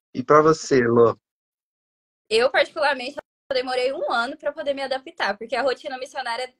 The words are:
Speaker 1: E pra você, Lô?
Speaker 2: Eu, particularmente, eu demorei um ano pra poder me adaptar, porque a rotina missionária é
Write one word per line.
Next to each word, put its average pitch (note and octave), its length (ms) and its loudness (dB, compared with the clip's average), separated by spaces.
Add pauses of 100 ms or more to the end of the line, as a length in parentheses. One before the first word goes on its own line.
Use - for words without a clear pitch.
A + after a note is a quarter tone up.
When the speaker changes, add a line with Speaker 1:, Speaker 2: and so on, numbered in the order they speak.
(120)
Speaker 1:
E C3 120 -8
pra D3+ 180 6
você, D#3 460 2
Lô? A#2 280 4 (1120)
Speaker 2:
Eu, A3+ 220 2
particularmente, C#4+ 680 0
eu - 400 -10
demorei B3+ 380 -2
um E4 180 -4
ano B3 260 -2
pra D4 140 -6
poder D4 220 -4
me C4+ 80 -8
adaptar, C4 560 -6
porque A#3 180 -8
a A3+ 60 0
rotina C4 380 -4
missionária B3+ 460 -8
é B3 140 -16